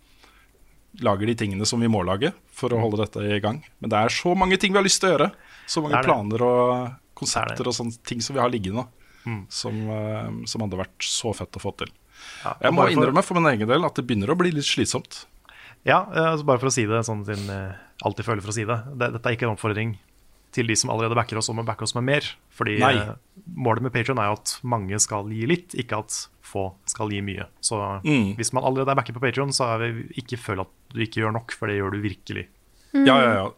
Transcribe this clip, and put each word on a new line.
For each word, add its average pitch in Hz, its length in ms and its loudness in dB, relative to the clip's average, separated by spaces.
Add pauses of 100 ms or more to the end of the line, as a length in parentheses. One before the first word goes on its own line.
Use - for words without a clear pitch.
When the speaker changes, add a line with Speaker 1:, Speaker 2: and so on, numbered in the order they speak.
(960)
Speaker 1:
lager 104 320 2
de 120 60 2
tingene 104 320 -2
som 120 120 0
vi 117 80 4
må 107 160 4
lage 101 300 0 (180)
for - 180 -2
å 117 120 2
holde 107 220 0
dette - 200 -6
i 104 160 0
gang. 110 220 0 (180)
Men 117 100 -4
det 107 100 4
er 117 100 4
så 175 260 0
mange 190 240 4
ting 190 140 4
vi 202 60 6
har 196 60 4
lyst - 160 2
til 190 100 4
å 147 60 6
gjøre. 165 140 4 (360)
Så - 160 -2
mange 147 100 -2
Speaker 2:
Det 123 60 6
er - 20 4
det. 131 80 4
Speaker 1:
planer 113 340 2
og 123 520 4 (200)
konsepter 113 400 -2
Speaker 2:
Det 120 40 -4
er 123 40 -2
det. 120 40 -2
Speaker 1:
og 120 100 -2
sånne 117 260 -6
ting 120 180 -6
som 139 140 -6
vi 131 60 0
har 120 80 4
liggende, 110 380 -4 (380)
Speaker 2:
Mm. 107 240 -8
Speaker 1:
som, 107 260 -6 (140)
eh, 107 560 -6
som 113 160 -6
hadde 95 180 -4
vært - 240 -10
så - 320 -2
fett - 160 -10
å 101 100 -12
få 98 160 -8
til. - 100 -8 (560)
Speaker 2:
Ja, - 180 -4
Speaker 1:
Jeg 123 80 4
Speaker 2:
og - 40 4
Speaker 1:
må - 100 2
Speaker 2:
bare - 100 4
for - 80 4
Speaker 1:
innrømme 139 220 4
for - 160 -4
min 156 140 6
egen 107 140 0
del 151 180 4
at 147 100 -4
det 127 120 -2
begynner 110 260 0
å 180 40 0
bli 180 140 2
litt 147 140 -2
slitsomt. - 600 -2 (600)
Speaker 2:
Ja, 170 260 4
eh, 165 240 2
altså 147 100 -4
bare 131 140 4
for 131 80 0
å 131 40 2
si 120 140 2
det, 110 200 0
sånn 107 200 -4
siden, 101 240 -6
eh, 95 260 -8 (280)
alltid 104 220 -4
føler 110 160 -2
for 101 80 -10
å 104 40 -4
si 113 120 -4
det. 117 320 -4
Det, 123 160 -2
dette 117 120 -6
er 120 100 0
ikke - 120 -6
en 107 80 -2
oppfordring 107 420 -4 (540)
til 127 160 -2
de 110 80 2
som 127 140 0
allerede 113 260 0
backer 113 220 0
oss 113 120 -2
om 110 100 -6
å 113 60 -6
backe 110 180 -6
oss 107 120 -4
med 120 100 -2
mer. 143 160 2 (360)
Fordi, 107 220 0
Speaker 1:
Nei. 131 180 6
Speaker 2:
eh, 107 160 -4 (420)
målet 117 260 2
med 127 120 -4
Patreon 127 240 0
er 110 100 2
jo 104 60 2
at - 300 -8
mange 107 360 -2
skal 104 300 -2
gi 110 160 -4
litt, 175 300 -2
ikke 110 240 -4
at - 280 -8 (140)
få 95 320 -6 (140)
skal 107 240 -4
gi 101 100 -4
mye. 98 240 -6 (160)
Så 113 160 -2 (260)
Speaker 1:
Mm. 113 320 2
Speaker 2:
hvis 110 180 -4
man 131 100 0
allerede 135 260 0
er 135 60 2
backer 123 180 -2
på 120 80 -10
Patreon, 135 300 0
så 120 240 0
er 117 180 -2
vi, - 280 -10
ikke - 180 -8
føl 95 220 -4
at 95 80 -8 (220)
du 110 100 -4
ikke 113 200 -2
gjør 110 120 2
nok, 113 180 -6
for - 160 -6
det 104 100 0
gjør 98 140 -2
du 101 100 -4
virkelig. 101 460 -6 (460)
Speaker 3:
Mm. 277 120 6
Speaker 1:
Ja, 135 160 8
ja, 117 140 6
ja. 98 220 0